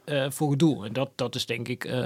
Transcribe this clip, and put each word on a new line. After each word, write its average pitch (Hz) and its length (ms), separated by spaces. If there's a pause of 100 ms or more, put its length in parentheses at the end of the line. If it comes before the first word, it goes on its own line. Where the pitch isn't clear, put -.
eh, 143 240
voor 147 200
het 143 100
doel. 127 260
En 107 80
dat, 131 220
dat 123 200
is 120 100
denk 120 220
ik, 123 180
eh, 127 200